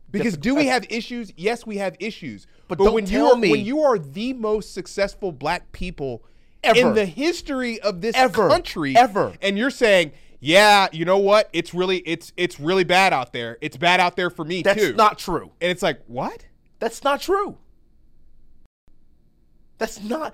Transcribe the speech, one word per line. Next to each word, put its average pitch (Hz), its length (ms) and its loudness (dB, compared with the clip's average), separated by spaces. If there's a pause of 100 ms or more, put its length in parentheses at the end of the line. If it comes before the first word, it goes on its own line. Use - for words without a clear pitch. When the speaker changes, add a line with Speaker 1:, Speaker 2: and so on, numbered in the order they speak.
(120)
Speaker 1:
Because 214 220 -2
Speaker 2:
Yes, 151 40 -8
Speaker 1:
do 214 180 -2
we 302 60 2
Speaker 2:
I 262 120 0
Speaker 1:
have 233 160 -2
issues? 233 460 -10
Yes, 226 300 -6
we 214 120 -8
have 196 220 -6
issues. 156 480 -12 (220)
Speaker 2:
But 175 80 -8
Speaker 1:
But 196 80 4
Speaker 2:
don't 220 80 6
Speaker 1:
when 220 120 0
you 185 120 -6
Speaker 2:
tell 285 160 6
Speaker 1:
are, - 20 2
Speaker 2:
me 220 160 2
Speaker 1:
when 147 140 0
you 277 160 -2
are 262 180 4
the 170 340 -8
most 214 400 -4
successful 196 600 -6
black 151 400 -6
people 143 500 -10 (400)
Speaker 2:
Ever. 233 160 6
Speaker 1:
in 240 140 4
the 214 120 2
history 247 760 -4
of 190 200 -4
this 226 140 -2
Speaker 2:
Ever. 220 320 4
Speaker 1:
country, 196 480 0
Speaker 2:
Ever. 196 460 4
Speaker 1:
and 196 160 -2
you're 254 120 0
saying, 190 440 2 (260)
"Yeah, 196 540 6
you 165 100 -6
know 185 140 2
what? 202 340 4
It's 165 220 -4
really, 185 260 0
it's, 165 380 -8
it's 175 240 -4
really 180 240 0
bad 180 260 4
out 131 220 -4
there. 117 260 -8
It's 151 160 -10
bad 170 240 2
out 175 160 0
there 180 140 -2
for 165 160 -10
me 180 160 -6
Speaker 2:
That's 202 200 2
Speaker 1:
too." 170 120 2
Speaker 2:
not 208 260 2
true. 127 400 -6
Speaker 1:
And 175 100 -2
it's 180 140 -6
like, 165 240 -2
"What?" 170 380 -10 (340)
Speaker 2:
That's - 240 -8
not 285 160 0
true. 392 380 -4 (2250)
That's 214 240 -8
not, 240 320 -8